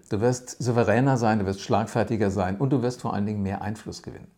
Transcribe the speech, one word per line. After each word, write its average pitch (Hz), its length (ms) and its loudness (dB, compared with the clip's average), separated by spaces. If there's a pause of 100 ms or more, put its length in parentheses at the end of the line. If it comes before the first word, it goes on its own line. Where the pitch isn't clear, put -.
(100)
Du 104 100 -2
wirst - 420 -2
souveräner 120 540 4
sein, 110 240 2
du 95 60 -2
wirst 95 140 -2
schlagfertiger 107 680 0
sein 95 280 -2
und 135 120 0
du 135 120 2
wirst - 180 -4
vor - 140 -4
allen 101 120 -2
Dingen 104 160 -4
mehr 98 200 -4
Einfluss 95 400 -8
gewinnen. 95 360 -16